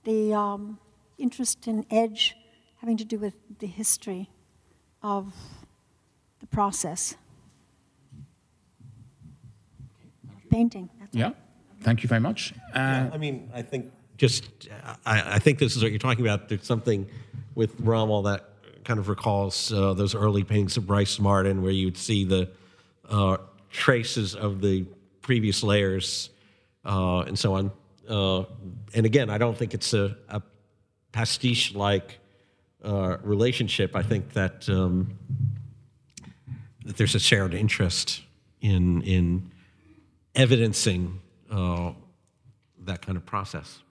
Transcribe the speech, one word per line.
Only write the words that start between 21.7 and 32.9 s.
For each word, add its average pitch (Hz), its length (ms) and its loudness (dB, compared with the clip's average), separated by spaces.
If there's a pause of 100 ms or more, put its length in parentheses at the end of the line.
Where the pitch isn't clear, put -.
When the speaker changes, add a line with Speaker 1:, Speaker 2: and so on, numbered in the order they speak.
Speaker 3:
you'd 92 240 0
see 104 260 0
the, 92 240 2 (640)
uh, 98 260 4 (340)
traces 113 640 2
of 101 280 -4
the 95 240 2 (360)
previous 107 400 0
layers, 98 680 0 (560)
uh, 92 360 0
and 98 160 -4
so 98 180 2
on. 98 160 0 (360)
Uh, 95 380 0 (480)
and 113 120 4
again, 110 240 4
I 104 80 -2
don't 117 200 0
think 113 160 -4
it's - 200 -4
a, 101 220 0 (140)
a 104 120 -6 (680)
pastiche-like, 101 1080 0 (640)
uh, 95 380 -2